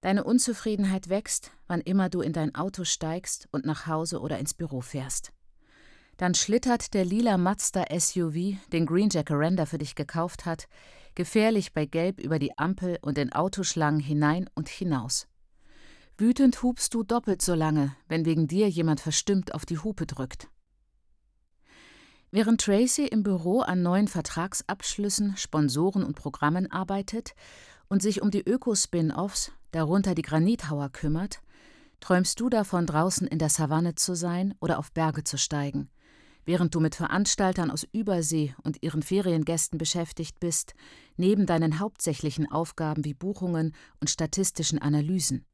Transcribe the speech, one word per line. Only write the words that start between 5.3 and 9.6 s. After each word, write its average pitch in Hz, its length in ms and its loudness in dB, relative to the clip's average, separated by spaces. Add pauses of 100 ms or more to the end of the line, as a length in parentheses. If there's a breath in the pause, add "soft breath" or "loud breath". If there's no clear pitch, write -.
Dann 180 180 2
schlittert - 580 2
der 190 120 2
lila 202 340 2
Mazda 185 460 0
S - 320 0
U 165 160 0
V 190 260 -2 (140)
den 165 140 2
Green 185 220 4
Jacaranda 160 560 2